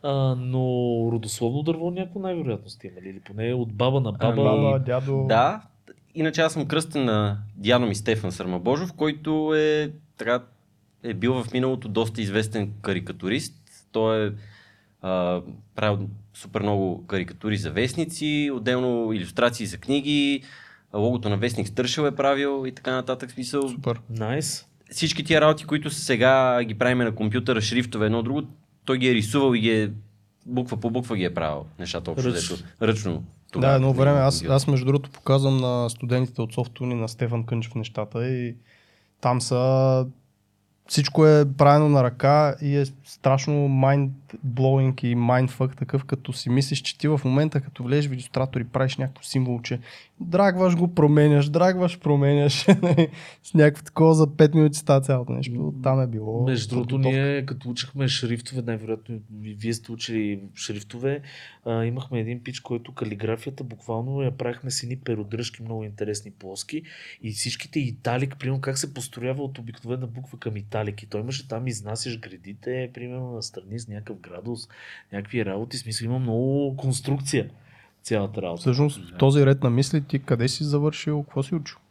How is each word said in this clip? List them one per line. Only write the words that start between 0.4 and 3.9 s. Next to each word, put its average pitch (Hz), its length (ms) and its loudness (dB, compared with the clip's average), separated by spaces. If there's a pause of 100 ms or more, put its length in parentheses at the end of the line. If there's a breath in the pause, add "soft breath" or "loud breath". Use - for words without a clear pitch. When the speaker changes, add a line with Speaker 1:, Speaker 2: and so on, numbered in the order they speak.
Speaker 1:
родословно 117 500 -2
дърво 160 280 -2
някакво 185 300 -8
най-вероятно 165 500 -4
сте - 160 -20
имали, 92 220 -16
или 95 120 -14
поне 113 340 -4
от 117 200 -4
баба 127 260 2